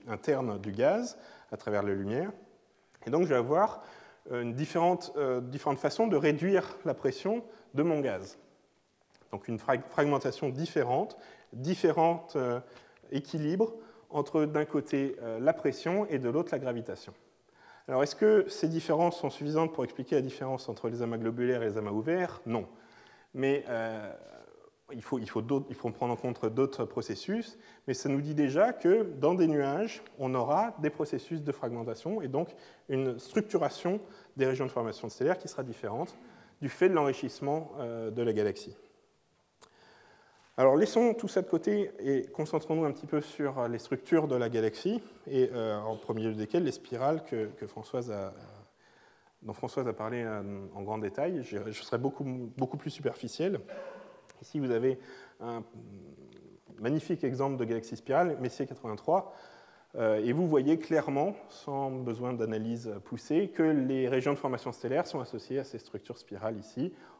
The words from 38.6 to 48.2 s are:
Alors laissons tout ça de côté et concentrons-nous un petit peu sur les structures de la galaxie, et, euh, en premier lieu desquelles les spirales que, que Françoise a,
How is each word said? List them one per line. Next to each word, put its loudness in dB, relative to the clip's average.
Alors 10
laissons 4
tout -4
ça 0
de 0
côté 2
et 0
concentrons-nous -2
un 2
petit -8
peu 0
sur -2
les -2
structures 2
de 0
la 2
galaxie, 0
et, 4
euh, -2
en -4
premier -4
lieu 0
desquelles 0
les 2
spirales -2
que, -4
que -10
Françoise -8
a, -6